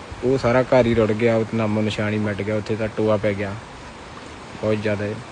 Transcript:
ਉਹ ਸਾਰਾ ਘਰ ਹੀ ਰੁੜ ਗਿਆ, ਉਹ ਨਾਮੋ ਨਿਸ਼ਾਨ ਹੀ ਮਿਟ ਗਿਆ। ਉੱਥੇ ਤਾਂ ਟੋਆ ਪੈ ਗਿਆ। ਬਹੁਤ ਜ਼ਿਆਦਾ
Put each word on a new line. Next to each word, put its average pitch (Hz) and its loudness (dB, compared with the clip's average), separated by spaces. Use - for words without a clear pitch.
ਉਹ 131 4
ਸਾਰਾ 123 4
ਘਰ 123 6
ਹੀ 117 4
ਰੁੜ 110 4
ਗਿਆ, 113 2
ਉਹ 113 -2
ਨਾਮੋ 107 2
ਨਿਸ਼ਾਨ 104 -2
ਹੀ 107 0
ਮਿਟ 104 -2
ਗਿਆ। 107 -2
ਉੱਥੇ 107 -4
ਤਾਂ 107 -2
ਟੋਆ 107 4
ਪੈ 104 2
ਗਿਆ। 101 -6
ਬਹੁਤ 110 2
ਜ਼ਿਆਦਾ 104 -2